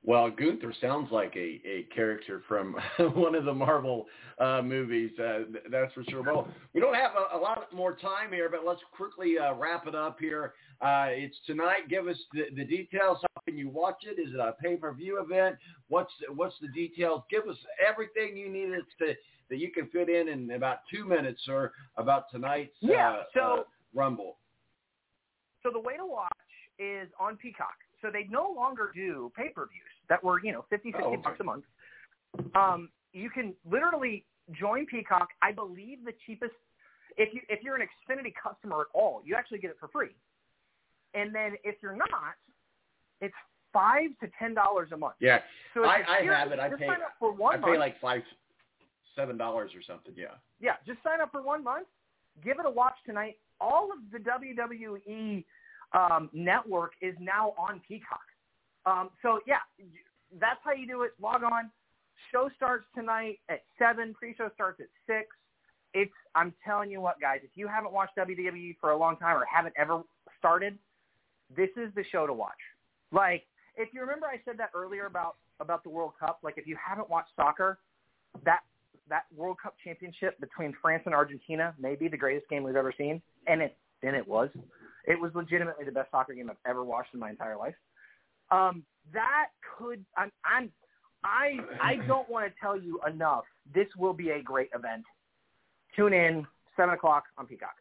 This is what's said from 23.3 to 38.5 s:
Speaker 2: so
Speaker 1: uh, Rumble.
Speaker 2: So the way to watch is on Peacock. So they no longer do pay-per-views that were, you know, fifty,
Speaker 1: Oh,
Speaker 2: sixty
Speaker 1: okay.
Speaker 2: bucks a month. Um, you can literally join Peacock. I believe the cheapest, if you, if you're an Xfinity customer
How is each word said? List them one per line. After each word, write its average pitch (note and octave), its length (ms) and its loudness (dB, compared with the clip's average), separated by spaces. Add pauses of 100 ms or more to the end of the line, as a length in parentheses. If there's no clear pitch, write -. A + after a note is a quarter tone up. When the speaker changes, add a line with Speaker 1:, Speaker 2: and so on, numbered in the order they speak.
Speaker 2:
so B3+ 60 6
Speaker 1:
uh, B3 220 2 (300)
Rumble. A#2 440 -2 (1200)
Speaker 2:
So B3 100 -2
the A#3 80 -4
way B3 180 -6
to F#4 100 -10
watch G#3 240 -6 (480)
is G3 280 -8 (120)
on G#3 180 -4
Peacock. - 380 -10 (260)
So A3 100 -6
they G#3 200 -6
no E4 240 0
longer A#3+ 400 -2
do D3+ 420 -6
pay-per-views A3 460 -8 (260)
that F3+ 140 4
were, F3+ 200 2
you G#3+ 80 -4
know, A#2+ 200 -8
fifty, G#3+ 240 -4
Speaker 1:
Oh, - 20 -4
Speaker 2:
sixty - 160 0
Speaker 1:
okay. E3 100 -4
Speaker 2:
bucks - 160 -4
a - 40 -4
month. C3 220 -6 (880)
Um, F3+ 340 4 (240)
you G3+ 160 -10
can A3 240 -6 (160)
literally C4 560 0 (340)
join A3+ 280 -2
Peacock. F#3+ 400 2 (160)
I G3+ 80 4
believe G#3 520 -12
the A#3 100 -12 (120)
cheapest, A3+ 280 -10 (640)
if G#3+ 140 4
you, B3 160 -10
if G#3 140 -4
you're C4+ 140 -6
an A3+ 120 -2
Xfinity C4 540 -8
customer G3 400 -6